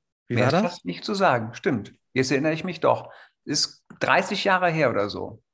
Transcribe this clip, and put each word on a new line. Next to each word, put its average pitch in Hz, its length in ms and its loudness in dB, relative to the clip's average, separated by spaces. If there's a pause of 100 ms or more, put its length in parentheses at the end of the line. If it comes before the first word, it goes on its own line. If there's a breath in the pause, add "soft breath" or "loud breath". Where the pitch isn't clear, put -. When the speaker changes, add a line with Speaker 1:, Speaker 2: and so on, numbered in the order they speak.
(260)
Speaker 1:
Wie 120 80 -4
Speaker 2:
Mehr 117 60 2
Speaker 1:
war 127 120 4
Speaker 2:
ist - 0 -
Speaker 1:
das? 175 100 4
Speaker 2:
fast - 220 -6
nicht 175 200 -8
zu 214 100 -4
sagen. 131 400 2
Stimmt. 123 400 -4 (180)
Jetzt 127 180 0
erinnere 151 220 2
ich 160 120 -6
mich 180 160 -8
doch. - 320 2 (320 loud breath)
Ist - 400 -4 (160)
dreißig 190 440 0
Jahre 185 260 2
her 156 200 2
oder 101 180 -2
so. 98 340 -10 (120)